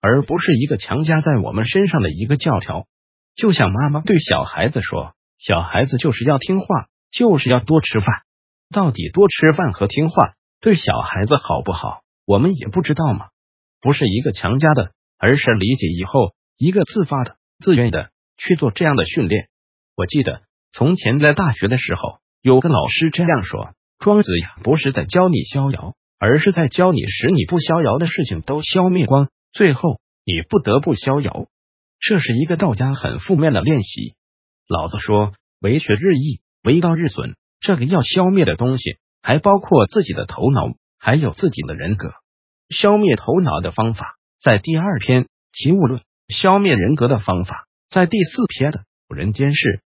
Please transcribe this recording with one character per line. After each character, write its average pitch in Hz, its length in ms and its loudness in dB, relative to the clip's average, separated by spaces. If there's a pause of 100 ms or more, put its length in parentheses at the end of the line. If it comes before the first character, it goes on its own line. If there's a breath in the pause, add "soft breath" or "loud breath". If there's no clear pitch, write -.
而 123 220 4
不 151 160 -4
是 170 160 2
一 117 100 2
个 143 140 -4
强 135 260 -4
加 156 160 2
在 151 160 0
我 98 160 -2
们 110 140 -2
身 196 220 2
上 165 120 0
的 90 80 0
一 80 160 -6
个 135 140 0
教 131 220 0
条。 - 260 -10 (500)
就 220 160 2
像 101 180 2
妈 131 200 0
妈 147 100 -2
对 175 180 2
小 85 260 0
孩 82 240 -4
子 135 120 -4
说， - 340 -8 (220)
小 85 240 -2
孩 85 240 -2
子 135 140 -4
就 147 120 0
是 117 140 -4
要 139 140 2
听 190 220 -2
话， - 260 -4 (240)
就 220 260 2
是 127 140 0
要 123 100 4
多 156 220 2
吃 - 180 -2
饭。 110 220 -2 (500)
到 180 200 0
底 - 180 -6
多 202 180 6
吃 160 240 4
饭 147 200 0
和 101 160 -2
听 156 220 -2
话 - 240 2 (260)
对 214 160 4
小 - 240 -2
孩 - 240 -4
子 131 100 2
好 - 300 -2
不 95 80 -4
好， - 300 -8 (220)
我 101 140 2
们 175 160 2
也 135 140 -8
不 170 140 -2
知 151 120 -2
道 147 200 -2
嘛。 - 120 -8 (540)
不 143 120 2
是 143 140 0
一 104 140 0
个 139 100 -2
强 110 300 -2
加 151 140 4
的， 117 180 0 (260)
而 123 180 4
是 131 180 0
理 104 200 0
解 101 140 -4
以 87 160 -6
后 101 300 0 (220)
一 165 140 0
个 196 120 2
自 190 220 -2
发 135 200 -4
的、 - 100 -14 (240)
自 185 160 2
愿 120 160 2
的 - 200 -6 (260)
去 - 180 0
做 143 160 -2
这 131 140 -4
样 151 100 2
的 92 100 0
训 110 220 -2
练。 101 220 -2 (480)
我 90 100 -2
记 143 160 0
得 95 200 -4 (300)
从 151 220 2
前 131 240 0
在 151 140 4
大 147 200 0
学 98 140 -4
的 123 120 0
时 98 180 -6
候， - 240 -10 (220)
有 131 180 6
个 170 80 0
老 92 180 2
师 - 240 0
这 170 140 -2
样 151 180 0
说 - 320 -10 (240)
，“庄 208 240 2
子 90 160 0
呀， 85 240 -8
不 135 140 2
是 139 160 -2
在 160 120 -4
教 180 240 2
你 143 140 0
逍 139 300 -2
遥， - 240 -10 (240)
而 117 180 4
是 190 140 2
在 165 160 0
教 180 240 2
你 120 140 0
使 107 200 -6
你 143 200 2
不 170 120 0
逍 165 240 0
遥 120 160 0
的 165 80 -2
事 165 160 -4
情 98 180 -6
都 147 220 -6
消 185 260 0
灭 180 160 2
光， 135 260 2 (200)
最 185 220 2
后 143 260 -2 (260)
你 82 180 -4
不 185 180 0
得 110 180 0
不 147 160 0
逍 135 260 -2
遥。” - 280 -8 (500)
这 202 220 0
是 120 160 -2
一 139 80 2
个 165 120 -2
道 156 200 0
家 131 180 -2
很 64 240 -6
负 - 160 -2
面 151 180 2
的 90 100 0
练 135 200 0
习。 - 320 -10 (540)
老 82 180 -4
子 107 140 -8
说 104 320 0 (280)
，“为 120 200 0
学 - 140 0
日 165 200 2
益， 135 260 -2 (220)
为 151 180 4
道 170 140 2
日 160 140 -2
损。” 120 260 -8 (260)
这 196 160 0
个 123 80 -2
要 165 160 2
消 185 300 2
灭 185 160 4
的 80 100 -2
东 127 220 -2
西， - 180 -8 (240)
还 143 180 2
包 202 200 4
括 139 280 4
自 208 160 0
己 98 120 -4
的 67 100 -6
头 - 260 -2
脑， 69 220 0 (260)
还 110 160 0
有 139 200 0
自 185 160 0
己 - 100 -10
的 76 140 -8
人 92 240 -4
格。 76 160 -10 (560)
消 208 260 2
灭 190 200 2
头 156 260 -2
脑 80 180 -2
的 - 100 -6
方 113 220 -2
法， - 220 -10 (280)
在 117 140 4
第 160 220 -2
二 180 200 -2
篇 127 260 0 (280)
《齐 - 180 -2
物 180 160 4
论》， 120 140 -2 (280)
消 190 300 2
灭 196 160 2
人 107 200 2
格 120 120 0
的 131 120 2
方 92 260 -2
法， - 220 -12 (240)
在 185 160 4
第 214 180 -2
四 214 220 -4
篇 143 260 -2
的 143 60 -10 (360)
《人 90 200 -4
间 139 200 0
世》。 110 280 -2 (120)